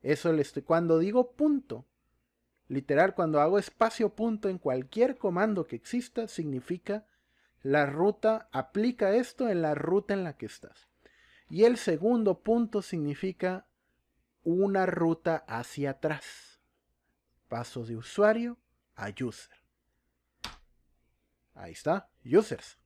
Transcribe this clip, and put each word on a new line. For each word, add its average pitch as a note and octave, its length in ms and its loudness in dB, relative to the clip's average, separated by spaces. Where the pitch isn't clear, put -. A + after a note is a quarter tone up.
Eso D3+ 320 0
le D3+ 80 2
estoy, - 220 -6
cuando E3 360 4
digo A#3+ 340 0
punto, C#4+ 520 0
literal, C#3+ 460 2
cuando D#3 280 2
hago F3+ 180 4
espacio - 560 -2
punto G#3+ 340 -2
en F#3 80 -4
cualquier D#3 600 0
comando F#3+ 500 0
que - 80 -10
exista, A#3+ 520 -6
significa F3 800 -6
la C#3+ 240 2
ruta, G#3 680 0
aplica G#3 640 0
esto B3 340 -2
en F3+ 120 0
la D3+ 140 0
ruta F#3 380 0
en G3 100 -2
la D#3 140 -8
que A2 100 -10
estás. - 420 -20
Y F3 160 2
el A#3+ 140 6
segundo G3 640 0
punto A3+ 400 0
significa F3+ 840 -6
una F#3+ 440 2
ruta E3 600 0
hacia C3+ 440 -6
atrás. - 680 -8
Paso A#2+ 380 -8
de A2+ 120 -8
usuario A3 600 0
a G2+ 140 -10
user. - 460 -8
Ahí F2 180 -18
está, F3 380 -4
users. D3+ 600 0